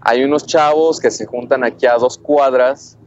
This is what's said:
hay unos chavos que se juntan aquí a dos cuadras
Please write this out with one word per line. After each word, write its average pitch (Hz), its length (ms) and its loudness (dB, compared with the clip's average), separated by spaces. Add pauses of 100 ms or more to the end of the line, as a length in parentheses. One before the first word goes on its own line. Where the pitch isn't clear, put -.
hay 123 220 0
unos 143 220 -2
chavos 156 540 0
que 120 100 0
se 110 140 -8
juntan 123 400 -4
aquí 117 220 -2
a 120 80 4
dos 120 240 0
cuadras 135 880 0